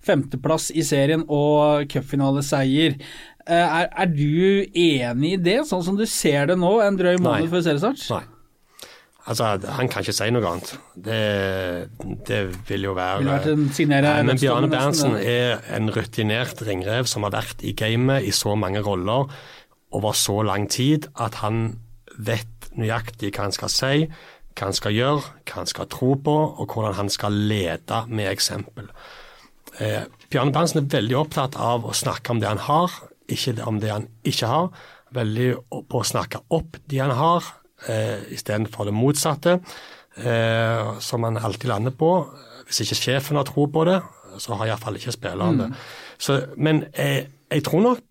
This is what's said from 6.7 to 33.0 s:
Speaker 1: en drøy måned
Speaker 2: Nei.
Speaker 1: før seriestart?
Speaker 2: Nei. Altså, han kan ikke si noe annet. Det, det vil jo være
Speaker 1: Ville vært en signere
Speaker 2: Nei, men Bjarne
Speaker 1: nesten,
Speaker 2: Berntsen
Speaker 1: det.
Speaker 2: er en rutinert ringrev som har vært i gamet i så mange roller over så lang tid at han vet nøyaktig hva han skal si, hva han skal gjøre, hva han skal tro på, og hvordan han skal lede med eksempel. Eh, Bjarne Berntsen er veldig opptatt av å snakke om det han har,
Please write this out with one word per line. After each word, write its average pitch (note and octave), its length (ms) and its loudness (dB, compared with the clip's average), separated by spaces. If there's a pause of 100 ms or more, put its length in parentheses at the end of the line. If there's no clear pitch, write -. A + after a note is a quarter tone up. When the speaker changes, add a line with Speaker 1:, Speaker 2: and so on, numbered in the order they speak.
Speaker 1:
en G3+ 120 2
drøy F3+ 180 4
måned E3 320 2
Speaker 2:
Nei. - 0 -
Speaker 1:
før F3 160 2
seriestart? E3+ 460 0
Speaker 2:
Nei. A2 120 -2 (1040)
Altså, A#2 180 0 (200)
han B2+ 240 -2
kan G#2 140 -4
ikke G2+ 100 -4
si G#2 180 0
noe A#2+ 140 2
annet. F2 340 -4 (180)
Det, G2 920 -2 (380)
det A2 140 0 (260)
vil G2 160 -2
jo G2 120 -2
være F#2 240 0
Speaker 1:
Ville C#3 140 0
vært C#3 200 0
en D3 180 2
signere C#3+ 320 2
Speaker 2:
Nei, D3 200 4
men B2+ 140 4
Bjarne B2+ 320 2
Speaker 1:
nesten, - 20 2
Speaker 2:
Berntsen C#3 420 2
Speaker 1:
det. - 140 0
Speaker 2:
er A#2+ 500 0
en A2 140 0
rutinert A2+ 760 -2
ringrev G#2 400 -2
som G#2 160 -2
har G#2 80 -2
vært A2 320 -4
i G#2+ 100 -4
gamet A#2 520 2
i G2+ 60 -2
så G#2 280 0
mange G2+ 240 -2
roller G2+ 460 0 (640)
over G#2 200 0
så G#2+ 320 0
lang G2+ 240 0
tid D3+ 380 2 (100)
at A2+ 200 -4
han A2+ 420 -2 (400)
vet A2+ 580 -6
nøyaktig A2 560 -4
hva G2+ 140 -6
han F#2+ 60 -2
skal - 160 -6
si, C#3+ 400 2 (480)
hva - 100 -6
han G2 60 -2
skal G#2+ 200 -2
gjøre, C#3 300 2 (240)
hva - 80 -12
han F2+ 120 -8
skal - 200 -6
tro C3 300 2
på, D3 180 0 (240)
og G#2 100 -4
hvordan G#2+ 260 -2
han G2+ 140 -2
skal G#2 240 -2
lede G#2 760 0
med G#2+ 200 -4
eksempel. G2+ 600 -6 (880)
Eh, G#2+ 260 -4 (260)
Bjarne C#3 220 2
Berntsen D#3 300 2
er C#3 80 -4
veldig B2 260 0
opptatt D3+ 400 -2
av A#2 280 0
å A2+ 100 -6
snakke - 360 -4
om A#2 100 0
det G2+ 80 0
han G#2 100 0
har, E3+ 320 2 (380)